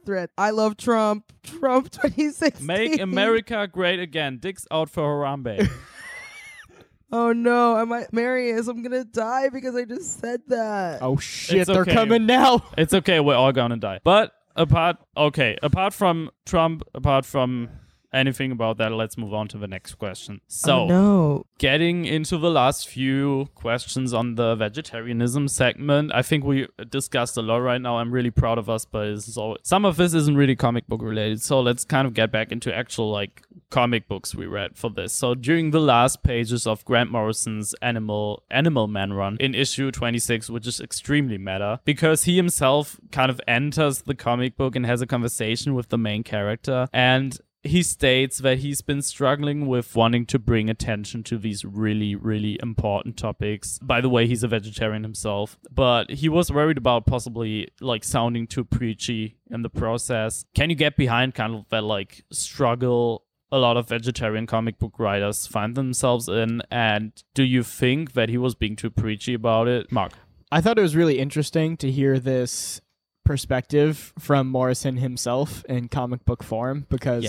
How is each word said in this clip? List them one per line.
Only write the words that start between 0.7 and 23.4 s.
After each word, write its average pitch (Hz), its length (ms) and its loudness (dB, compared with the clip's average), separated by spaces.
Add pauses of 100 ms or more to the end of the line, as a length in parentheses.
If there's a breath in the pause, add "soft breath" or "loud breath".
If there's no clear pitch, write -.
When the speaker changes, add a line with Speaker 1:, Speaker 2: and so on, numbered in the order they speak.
Speaker 1:
Trump. 214 540 0 (100)
Trump 269 480 0
<laughs> - 20 -20
twenty 294 380 0
sixteen. 277 360 0
Speaker 2:
Make 220 340 0
America 202 680 0
great 180 300 0
again. 147 380 -4
Dicks 185 320 -10
out 160 180 0
for - 140 -4 (200)
Harambe. 135 520 -2
Speaker 1:
<laughs> - 60 -14 (1300 loud breath)
Oh, 233 200 2
no, 233 440 4
I 226 80 2
might, 233 280 -6
Marius, 240 540 0
I'm 240 160 -6
gonna 254 220 -4
die 226 440 -2
because 254 280 -6
I 247 80 -2
just - 340 -10
said 233 300 -6
that. 208 520 -2
Speaker 3:
Oh, 131 160 0
shit, - 440 -2
Speaker 2:
It's 180 100 2
Speaker 3:
they're 185 120 6
Speaker 2:
okay. 175 100 2
Speaker 3:
coming 226 340 4
now. 254 440 6
<laughs> - 80 -4
Speaker 2:
It's 160 140 2
okay, 180 280 4
we're 143 160 6
all 131 160 6
gonna 120 240 0
die. 101 260 -6
But 196 300 6 (240)
apart, 165 400 4 (200)
okay, 143 460 2
apart 185 320 0
from 165 360 0 (140)
Trump, 165 380 0 (100)
apart 135 320 2
from 127 440 -2 (440 soft breath)
anything 131 400 0
about 113 260 -2
that, 110 140 0
let's 110 260 -4
move 104 160 -8
on 107 140 -4
to 107 100 -14
the 104 80 -8
next 95 300 -14
question. 101 500 -10
So, 131 360 2
Speaker 1:
Oh, - 40 0
no. 180 600 4 (120)
Speaker 2:
getting 165 460 2
into 156 340 -2
the 170 120 0
last 139 380 2
few 135 680 -2